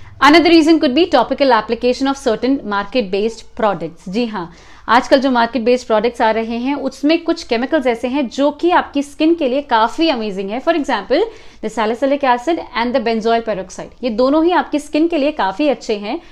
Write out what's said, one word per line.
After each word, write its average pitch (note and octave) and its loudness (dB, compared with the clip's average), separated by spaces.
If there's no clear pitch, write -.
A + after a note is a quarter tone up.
Another D4 6
reason D#4+ 6
could B3 0
be F4 2
topical A#3+ 2
application B3 -2
of C#4 -2
certain B3 0
market G3+ -2
based G#3 -2
products। E3+ -4
जी A#3 -2
हाँ, F#3+ -8
आजकल B3+ 4
जो C4+ 0
मार्केट A#3 0
बेस्ड B3 2
प्रोडक्ट्स A3+ 0
आ A3 4
रहे A3+ -2
हैं, B3+ -4
उसमें C#4+ -2
कुछ E4+ -2
केमिकल्स C4 -2
ऐसे A#3+ 0
हैं C4 -2
जो C#4+ 0
कि D#4+ 0
आपकी D4 0
स्किन D#4+ 0
के D#4 0
लिए C4+ -2
काफ़ी A#3+ 0
अमेजिंग G#3 -4
है। B3 -6
For E4 0
example, C4 0
the G#3+ -4
salicylic C4+ 0
acid B3 0
and A#3+ -4
the B3+ 0
benzoyl A3+ 0
peroxide, F#3 -8
ये B3 -2
दोनों C4+ 2
ही F4 4
आपकी D4 0
स्किन D4+ 0
के E4 -2
लिए C#4+ 0
काफ़ी G3+ -2
अच्छे A3+ -2
हैं। A3 -6